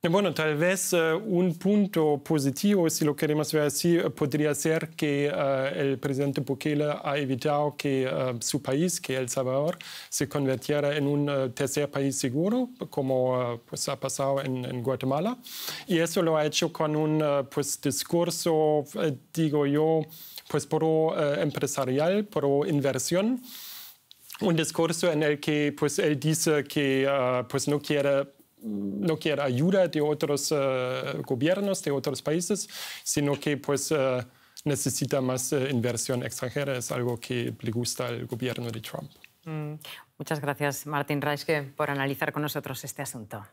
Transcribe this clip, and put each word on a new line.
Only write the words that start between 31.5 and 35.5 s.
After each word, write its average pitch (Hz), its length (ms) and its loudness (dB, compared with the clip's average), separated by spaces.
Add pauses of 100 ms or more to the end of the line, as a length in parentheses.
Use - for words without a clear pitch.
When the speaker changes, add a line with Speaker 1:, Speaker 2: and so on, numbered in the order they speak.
Speaker 1:
de 151 80 -2
otros 139 320 -2
países, 175 440 -2 (360)
sino 143 360 0
que, 143 200 0
pues, 143 340 -2
eh, 131 320 2 (400)
necesita 139 560 0
más, 127 320 -2